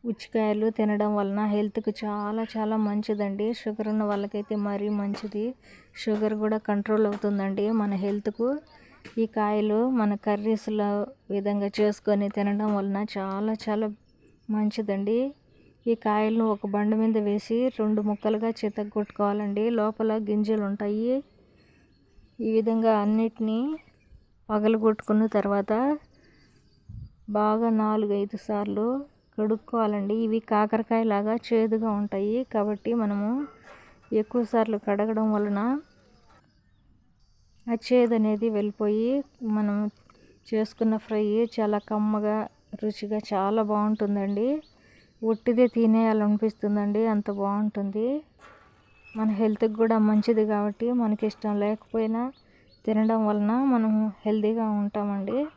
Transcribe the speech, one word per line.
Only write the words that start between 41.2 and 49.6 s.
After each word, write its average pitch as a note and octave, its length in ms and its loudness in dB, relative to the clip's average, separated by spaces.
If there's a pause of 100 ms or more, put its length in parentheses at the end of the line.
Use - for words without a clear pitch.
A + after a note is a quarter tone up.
చాలా G#3 320 -2
కమ్మగా, G#3+ 580 -2 (380)
రుచిగా G#3+ 500 -4
చాలా G#3 380 0
బాగుంటుందండి. G#3 840 0 (760)
ఒట్టిదే A3+ 460 2
తినేయాలనిపిస్తుందండి, G#3+ 1400 2
అంత G#3+ 240 0
బాగుంటుంది. G3+ 800 -2 (1080)
మన A3 160 0
హెల్త్‌కి G#3+ 440 2